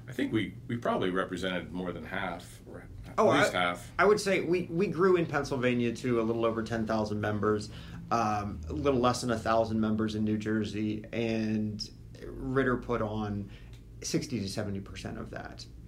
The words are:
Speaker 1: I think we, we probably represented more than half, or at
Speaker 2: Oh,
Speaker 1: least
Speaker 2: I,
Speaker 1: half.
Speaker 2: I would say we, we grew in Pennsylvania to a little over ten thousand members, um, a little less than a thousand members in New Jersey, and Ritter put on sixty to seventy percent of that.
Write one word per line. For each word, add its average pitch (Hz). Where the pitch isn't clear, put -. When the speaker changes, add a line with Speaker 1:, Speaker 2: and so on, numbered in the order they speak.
Speaker 1:
I 127
think 139
we, 107
we 117
probably 117
represented 92
more 90
than 85
half, 92
or 92
at -
Speaker 2:
Oh, 214
Speaker 1:
least 147
Speaker 2:
I, 90
Speaker 1:
half. 87
Speaker 2:
I 170
would 208
say 190
we, 175
we 165
grew 180
in 170
Pennsylvania 123
to 117
a -
little 113
over 113
ten 113
thousand 107
members, 107
um, 107
a -
little 135
less 123
than 127
a 113
thousand 113
members 107
in 107
New 107
Jersey, 107
and 110
Ritter 131
put 120
on 104
sixty -
to 98
seventy 98
percent -
of -
that. -